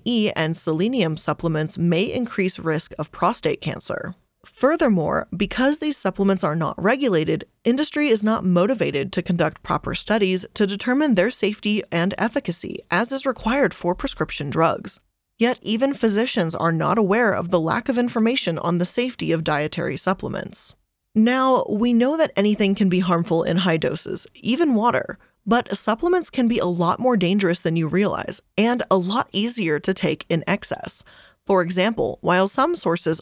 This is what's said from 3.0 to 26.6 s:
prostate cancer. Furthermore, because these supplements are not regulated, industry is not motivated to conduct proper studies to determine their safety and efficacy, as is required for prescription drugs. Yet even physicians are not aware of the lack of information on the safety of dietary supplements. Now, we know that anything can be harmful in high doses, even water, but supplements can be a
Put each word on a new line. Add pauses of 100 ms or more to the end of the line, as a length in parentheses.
prostate
cancer. (300)
Furthermore,
because
these
supplements
are
not
regulated, (220)
industry
is
not
motivated
to
conduct
proper
studies
to
determine
their
safety
and
efficacy, (100)
as
is
required
for
prescription
drugs. (360)
Yet
even
physicians
are
not
aware
of
the
lack
of
information
on
the
safety
of
dietary
supplements. (380)
Now,
we
know
that
anything
can
be
harmful
in
high
doses, (100)
even
water, (260)
but
supplements
can
be
a